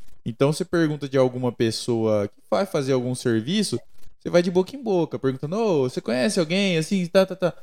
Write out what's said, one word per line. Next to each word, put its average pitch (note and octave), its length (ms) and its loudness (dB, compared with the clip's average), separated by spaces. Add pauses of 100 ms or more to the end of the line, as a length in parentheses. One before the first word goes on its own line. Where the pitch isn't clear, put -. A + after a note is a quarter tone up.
(260)
Então C#3 260 2
você E3+ 140 -4
pergunta D3+ 420 0
de C3 100 -6
alguma B2+ 340 2
pessoa A2 760 0
que - 220 -16
vai G3 160 2
fazer C#3 280 -2
algum B2+ 200 0
serviço, B2+ 640 0 (400)
você - 100 -8
vai E3+ 140 6
de F#3 80 0
boca F#3 240 0
em C#4+ 80 -12
boca, F3 360 0
perguntando, C#3 360 -4
"Ô, E3+ 340 2
você F3+ 120 -6
conhece A3+ 380 0
alguém, F3+ 380 0
assim, F3+ 300 0
tá, F#3+ 180 4
tá, F#3 100 -8
tá." E3+ 280 -2